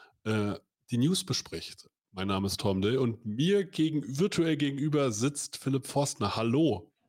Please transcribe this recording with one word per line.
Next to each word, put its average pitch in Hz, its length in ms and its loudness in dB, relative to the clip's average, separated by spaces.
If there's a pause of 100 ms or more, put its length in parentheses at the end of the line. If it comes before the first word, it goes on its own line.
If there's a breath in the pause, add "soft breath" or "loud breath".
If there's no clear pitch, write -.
(260 loud breath)
äh, 104 280 0 (380)
die 120 80 0
News 170 240 2
bespricht. - 680 -8 (220)
Mein 95 160 -4
Name 98 180 0
ist 95 140 -4
Torben 98 240 0
Dill 120 160 2
und 117 260 -2
mir 165 400 2
gegen-, 156 380 0 (160)
virtuell 165 360 2
gegenüber 143 560 0
sitzt 123 460 -4
Philipp 131 300 -2
Forstner. 139 480 -2
Hallo. 117 580 2 (160)